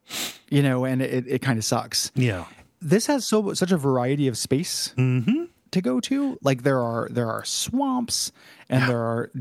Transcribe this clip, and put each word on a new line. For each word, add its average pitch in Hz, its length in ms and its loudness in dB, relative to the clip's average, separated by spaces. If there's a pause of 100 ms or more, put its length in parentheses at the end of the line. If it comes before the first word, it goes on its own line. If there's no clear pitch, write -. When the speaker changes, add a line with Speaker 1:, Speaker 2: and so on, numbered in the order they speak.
(500)
Speaker 1:
you 143 120 4
know, 131 240 2
and 131 160 0
it, 127 260 -2
it 127 140 0
kinda 117 220 0
sucks. - 500 -2
Speaker 2:
Yeah. 110 320 0 (340)
Speaker 1:
This 180 280 2
has 285 180 2
so, 214 280 0
such 185 180 0
a 185 60 4
variety 135 500 2
of 117 100 0
space - 600 -2
Speaker 2:
Mm-hmm. 127 480 2 (260)
Speaker 1:
to 190 100 0
go 247 200 0
to. 277 420 -2
Like, 135 180 2
there 135 180 2
are, 117 300 -2
there 117 220 0
are 107 120 -6
swamps, - 880 -2 (380)
and 131 120 2
Speaker 2:
Yeah. 127 60 2
Speaker 1:
there 123 140 2
are 117 400 -2